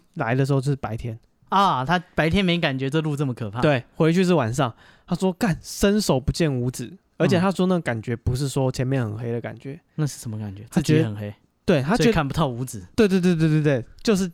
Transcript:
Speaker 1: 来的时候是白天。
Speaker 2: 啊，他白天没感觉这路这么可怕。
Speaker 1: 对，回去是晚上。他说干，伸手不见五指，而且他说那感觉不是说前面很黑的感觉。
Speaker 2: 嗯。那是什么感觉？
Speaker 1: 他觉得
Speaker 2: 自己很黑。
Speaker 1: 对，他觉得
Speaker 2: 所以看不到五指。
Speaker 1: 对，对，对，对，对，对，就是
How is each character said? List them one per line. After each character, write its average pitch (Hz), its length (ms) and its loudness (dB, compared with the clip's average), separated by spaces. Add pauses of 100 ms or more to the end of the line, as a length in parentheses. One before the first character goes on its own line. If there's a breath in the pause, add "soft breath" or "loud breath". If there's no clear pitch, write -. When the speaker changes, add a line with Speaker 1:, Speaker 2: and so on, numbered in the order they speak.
(140)
Speaker 1:
来 127 200 -2
的 135 100 2
时 135 80 0
候 139 80 0
是 135 160 -2
白 110 200 -8
天。 113 220 -10 (300)
Speaker 2:
啊， 185 360 2
他 170 140 2 (180)
白 160 120 2
天 190 160 2
没 175 140 2
感 147 180 0
觉 135 140 -4
这 160 100 0
路 151 160 -2
这 147 80 -2
么 131 80 -2
可 117 180 -8
怕。 117 100 -8
Speaker 1:
对， 147 240 2 (120)
回 160 160 2
去 180 120 2
是 180 100 4
晚 117 180 2
上。 127 200 -2 (340 soft breath)
他 - 80 -4
说 190 180 0
干， 175 280 -2
伸 202 400 0
手 165 180 2
不 131 140 -2
见 160 200 0
五 123 160 -2
指， 123 280 -8 (200)
而 165 100 2
且 156 120 4
他 190 120 2
说 185 160 0
那 185 140 2
感 117 200 -4
觉 117 160 -4
不 - 180 -2
是 139 140 -2
说 131 220 0
前 127 140 -4
面 131 200 -2
很 104 120 -6
黑 117 140 -8
的 117 100 -4
感 110 160 -10
觉。 135 180 -14
Speaker 2:
嗯。 165 60 -18 (160)
那 156 100 0
是 - 140 -8
什 117 100 -10
么 107 80 -8
感 104 160 -10
觉？ 101 160 -16
Speaker 1:
他 185 100 0
觉 151 140 2
得 - 40 6
Speaker 2:
自 - 40 4
己 - 20 -
很 107 120 -6
黑。 107 180 -10 (300)
Speaker 1:
对， 156 180 4
他 170 140 0
觉 - 20 2
得 - 60 2
Speaker 2:
所 240 60 6
以 - 20 6
看 160 140 2
不 131 60 -6
到 160 140 0
五 123 180 -4
指。 101 300 -12
Speaker 1:
对， 214 140 4
对， 185 120 2
对， 175 140 4
对， 160 140 2
对， 156 140 2
对， 139 220 2 (160)
就 220 140 2
是 185 200 0